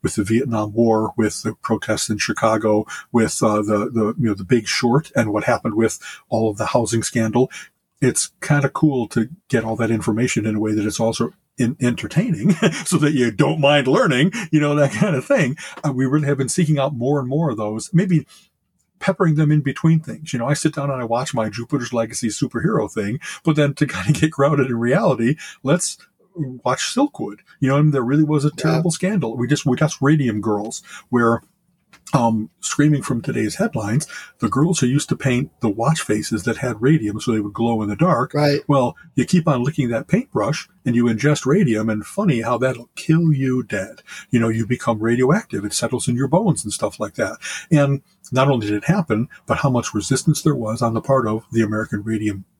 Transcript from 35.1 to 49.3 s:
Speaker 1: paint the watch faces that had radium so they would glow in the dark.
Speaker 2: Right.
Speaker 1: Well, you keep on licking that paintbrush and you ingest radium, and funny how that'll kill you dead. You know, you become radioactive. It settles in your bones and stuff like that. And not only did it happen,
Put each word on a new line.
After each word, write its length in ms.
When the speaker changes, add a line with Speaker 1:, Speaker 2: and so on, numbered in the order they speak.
Speaker 1:
paint 340
the 80
watch 320
faces 420
that 140
had 260
radium 380
so 120
they 80
would 120
glow 300
in 60
the 80
dark. 380
Speaker 2:
Right. 320
Speaker 1:
Well, 300
you 100
keep 220
on 160
licking 280
that 180
paintbrush 600
and 120
you 80
ingest 420
radium, 420
and 180
funny 340
how 180
that'll 380
kill 360
you 300
dead. 400
You 100
know, 80
you 180
become 340
radioactive. 640
It 80
settles 360
in 80
your 120
bones 360
and 80
stuff 260
like 160
that. 240
And 320
not 160
only 180
did 100
it 80
happen, 440